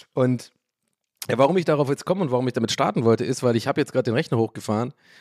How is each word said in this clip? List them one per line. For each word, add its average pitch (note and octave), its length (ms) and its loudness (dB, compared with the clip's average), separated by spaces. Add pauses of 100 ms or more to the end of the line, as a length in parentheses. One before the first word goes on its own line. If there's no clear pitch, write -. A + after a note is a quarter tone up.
(140)
Und, B2+ 380 0 (800)
ja, A#2+ 80 0
warum C#3 200 4
ich F3 80 0
darauf D3 240 2
jetzt C#3 160 -4
komme F#3 160 -2
und C#3+ 100 -2
warum B2+ 160 0
ich B2 60 -2
damit A#2 180 -2
starten - 320 0
wollte, A2+ 200 4
ist, A#2+ 200 -4
weil A#2+ 120 2
ich A#2 120 0
hab C#3 100 -2
jetzt C#3+ 160 -2
grad C3 140 0
den A2+ 80 0
Rechner D3 220 -2
hochgefahren, A2+ 560 -2 (280)